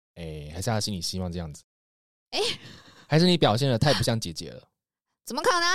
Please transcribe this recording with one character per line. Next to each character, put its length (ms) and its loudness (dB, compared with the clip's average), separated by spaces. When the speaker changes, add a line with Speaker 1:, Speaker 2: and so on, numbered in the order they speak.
Speaker 1:
哎， 400 -10
还 80 -8
是 80 -4
她 100 0
心 140 -4
里 60 -6
希 180 -6
望 120 -4
这 80 -6
样 140 -8
子。 100 -18
Speaker 2:
哎。 100 -4
Speaker 1:
还 120 4
是 80 6
你 100 6
表 200 4
现 120 0
得 100 2
太 160 4
不 80 0
像 160 0
姐 140 -6
姐 180 -12
了。 120 -18
Speaker 2:
怎 120 -8
么 60 -2
可 80 4
能？ 140 2